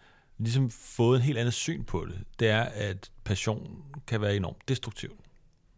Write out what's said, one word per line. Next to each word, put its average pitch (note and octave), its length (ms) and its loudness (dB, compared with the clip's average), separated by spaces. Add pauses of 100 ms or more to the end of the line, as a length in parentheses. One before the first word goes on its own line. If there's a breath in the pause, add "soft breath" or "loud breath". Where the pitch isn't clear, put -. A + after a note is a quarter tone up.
(380 soft breath)
ligesom A#2 320 2
fået A#2+ 480 2
et A#2+ 40 4
helt B2+ 160 2
andet A#2+ 160 2
syn - 300 -4
på D#2+ 220 -4
det. F#2 180 -8 (160)
Det A2+ 80 6
er, G#2+ 140 4
at G#2 480 -6 (140)
passion - 580 -2 (240)
kan A2+ 140 0
være G2+ 160 2
enormt - 320 -4
destruktivt. - 520 -4 (580)